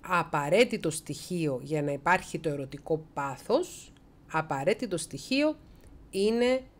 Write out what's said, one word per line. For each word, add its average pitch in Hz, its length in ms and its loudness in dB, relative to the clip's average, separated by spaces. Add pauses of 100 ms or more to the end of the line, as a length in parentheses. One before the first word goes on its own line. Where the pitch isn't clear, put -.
απαραίτητο 170 800 2
στοιχείο 151 720 -4
για 147 200 -2
να 143 100 -2
υπάρχει 170 460 0
το 156 100 -2
ερωτικό 143 560 -4 (100)
πάθος, 147 800 -4 (400)
απαραίτητο 165 640 0
στοιχείο 294 600 0 (540)
είναι 233 500 2 (200)